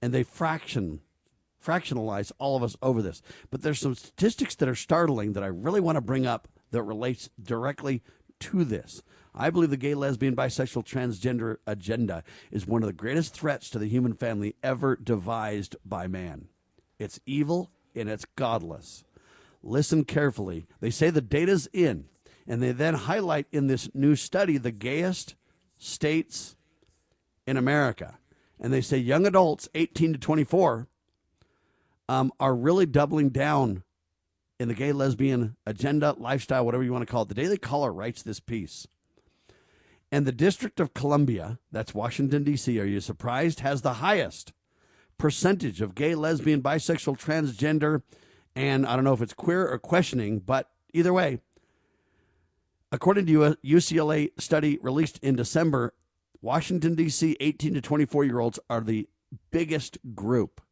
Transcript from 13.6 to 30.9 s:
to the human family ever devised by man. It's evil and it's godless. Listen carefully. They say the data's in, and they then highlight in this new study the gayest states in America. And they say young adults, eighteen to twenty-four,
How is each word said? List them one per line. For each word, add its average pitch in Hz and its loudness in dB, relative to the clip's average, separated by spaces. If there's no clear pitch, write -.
to 117 -6
the 107 -4
human 123 0
family 107 -4
ever 131 0
devised 107 -4
by 92 -6
man. 87 -10
It's - -10
evil 151 -2
and 110 -6
it's 107 -8
godless. 110 -4
Listen 147 0
carefully. 104 -2
They 117 -2
say 160 2
the 156 2
data's 156 2
in, 123 0
and 120 -2
they 123 2
then 151 0
highlight 156 -2
in 139 2
this 131 0
new 139 4
study 170 0
the 120 -2
gayest 143 -4
states - -4
in 135 -2
America. 131 0
And 123 -2
they 131 2
say 135 0
young 139 4
adults, 185 4
eighteen 165 2
to 131 -4
twenty-four, 151 2